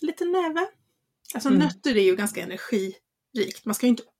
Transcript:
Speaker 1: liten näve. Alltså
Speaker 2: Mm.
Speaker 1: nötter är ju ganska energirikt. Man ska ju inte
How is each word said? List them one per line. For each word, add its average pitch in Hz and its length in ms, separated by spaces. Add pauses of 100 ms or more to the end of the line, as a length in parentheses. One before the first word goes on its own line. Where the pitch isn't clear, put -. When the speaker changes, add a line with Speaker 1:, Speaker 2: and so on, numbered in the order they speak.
Speaker 1:
liten 349 320
näve. 349 360 (680)
Alltså 254 140
Speaker 2:
Mm. 190 120
Speaker 1:
nötter 269 360
är 202 60
ju 185 140
ganska 208 260
energirikt. - 1200
Man 214 100
ska - 120
ju 247 40
inte 233 120 (160)